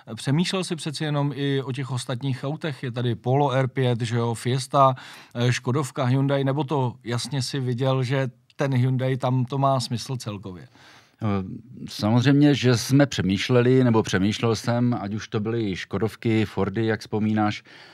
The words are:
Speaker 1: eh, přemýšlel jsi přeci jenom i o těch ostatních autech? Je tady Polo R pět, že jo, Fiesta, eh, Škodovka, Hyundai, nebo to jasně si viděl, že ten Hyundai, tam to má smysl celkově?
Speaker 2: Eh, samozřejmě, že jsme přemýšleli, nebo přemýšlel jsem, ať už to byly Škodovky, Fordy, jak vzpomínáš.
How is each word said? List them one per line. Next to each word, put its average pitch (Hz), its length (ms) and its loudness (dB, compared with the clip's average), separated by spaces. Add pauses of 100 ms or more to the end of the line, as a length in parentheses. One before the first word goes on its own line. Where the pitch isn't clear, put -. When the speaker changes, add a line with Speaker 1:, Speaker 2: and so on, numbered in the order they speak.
(100)
Speaker 1:
eh, 113 40 -12
přemýšlel 175 500 -2
jsi 175 120 -6
přeci 156 280 -8
jenom 147 300 0
i 139 280 -2
o 135 100 -8
těch 127 180 -6
ostatních 127 540 -6
autech? 151 380 -8
Je 135 80 -6
tady 120 240 -2
Polo 139 380 2
R 131 160 2
pět, 123 320 0
že 120 160 -2
jo, 117 180 0
Fiesta, 131 600 2 (400)
eh, 120 180 2
Škodovka, 131 520 -2
Hyundai, 135 400 2
nebo 139 200 0
to 131 300 0 (100)
jasně 120 380 -4
si 139 180 -4
viděl, 131 420 0
že 131 260 -2 (280)
ten 139 180 0
Hyundai, 131 420 2
tam 131 280 0
to 139 140 -4
má 135 220 2
smysl 123 360 -6
celkově? 98 520 -12 (540)
Speaker 2:
Eh, 110 40 -2 (600)
samozřejmě, 139 680 4
že 123 220 4
jsme 135 300 4
přemýšleli, 123 800 4
nebo 113 180 4
přemýšlel 107 540 0
jsem, 120 440 0
ať 101 140 -6
už 107 140 -8
to 113 120 -4
byly 107 360 -4
Škodovky, 110 680 0
Fordy, 101 420 -2
jak 110 140 0
vzpomínáš. 107 640 0 (320)